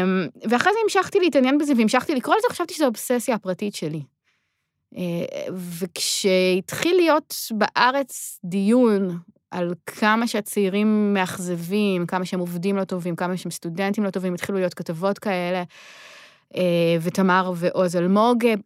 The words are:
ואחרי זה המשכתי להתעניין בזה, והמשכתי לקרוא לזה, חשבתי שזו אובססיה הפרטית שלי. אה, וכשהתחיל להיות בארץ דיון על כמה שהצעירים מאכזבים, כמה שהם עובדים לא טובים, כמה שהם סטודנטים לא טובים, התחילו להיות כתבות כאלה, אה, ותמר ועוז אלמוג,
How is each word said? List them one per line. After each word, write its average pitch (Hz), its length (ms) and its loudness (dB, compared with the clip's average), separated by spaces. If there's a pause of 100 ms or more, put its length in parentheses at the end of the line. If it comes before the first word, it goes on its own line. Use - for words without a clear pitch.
(500)
ואחרי 247 220 2
זה 427 120 2
המשכתי 381 360 2
להתעניין 277 380 4
בזה, 294 200 0
והמשכתי 254 360 2
לקרוא 285 220 2
לזה, 440 140 2
חשבתי 349 240 -6
שזו 302 120 2
אובססיה 247 480 -2
הפרטית 202 400 -4
שלי. 156 280 -6 (920)
אה, 170 280 -4 (300)
וכשהתחיל 185 1400 0
להיות 320 380 2 (160)
בארץ 220 920 -2
דיון 196 720 2 (320)
על 180 240 -4 (120)
כמה 226 400 0
שהצעירים 208 880 0
מאכזבים, 180 920 -2
כמה 185 180 -4
שהם 180 160 -4
עובדים 175 360 -4
לא 190 80 -2
טובים, 175 320 -6
כמה 180 200 -4
שהם 170 140 -8
סטודנטים 196 540 -4
לא 196 60 -2
טובים, 185 240 -4
התחילו 196 240 -4
להיות 180 160 -2
כתבות 180 440 -4
כאלה, 180 440 -2 (960)
אה, 170 460 4
ותמר 185 540 2
ועוז 175 400 0
אלמוג, 214 480 4 (220)